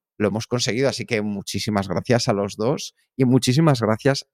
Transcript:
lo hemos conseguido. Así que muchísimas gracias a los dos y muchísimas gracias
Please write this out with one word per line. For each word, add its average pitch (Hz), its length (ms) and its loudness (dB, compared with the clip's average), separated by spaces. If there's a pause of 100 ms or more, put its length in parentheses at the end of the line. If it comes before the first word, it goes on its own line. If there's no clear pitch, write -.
(180)
lo 104 120 2
hemos 107 180 -4
conseguido. 123 420 -2
Así 107 160 -6
que 107 160 -2
muchísimas 104 640 -4
gracias 98 420 0
a 107 40 2
los 98 220 -2
dos 117 400 -4 (200)
y 131 100 2
muchísimas 131 560 4
gracias 110 520 0